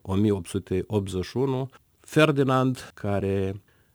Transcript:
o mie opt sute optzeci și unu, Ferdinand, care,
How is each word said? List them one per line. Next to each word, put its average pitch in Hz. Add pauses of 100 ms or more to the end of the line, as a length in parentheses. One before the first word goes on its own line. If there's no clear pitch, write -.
o 95
mie 104
opt 95
sute 92
optzeci 95
și -
unu, 131 (300)
Ferdinand, 135
care, 98 (340)